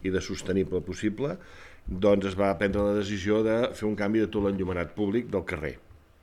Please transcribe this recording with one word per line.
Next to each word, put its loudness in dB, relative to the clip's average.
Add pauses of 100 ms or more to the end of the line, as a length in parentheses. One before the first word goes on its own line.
i -2
de 2
sostenible -2
possible, -4 (500)
doncs 4
es -6
va 4
prendre 2
la 2
decisió 2
de 2 (100)
fer -4
un 0
canvi 2
de 0
tot 0
l'enllumenat -2
públic 0
del -2
carrer. -6 (480)